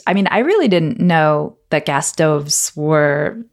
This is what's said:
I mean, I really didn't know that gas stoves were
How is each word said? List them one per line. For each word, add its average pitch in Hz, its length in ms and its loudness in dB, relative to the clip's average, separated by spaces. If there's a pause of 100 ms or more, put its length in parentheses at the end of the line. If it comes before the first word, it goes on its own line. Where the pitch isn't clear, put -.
I 180 60 0
mean, 196 140 0
I 208 120 0
really 330 280 2
didn't 170 320 0
know 156 580 2 (120)
that 151 160 -2
gas 143 220 -2
stoves 147 680 -2
were 151 640 0 (160)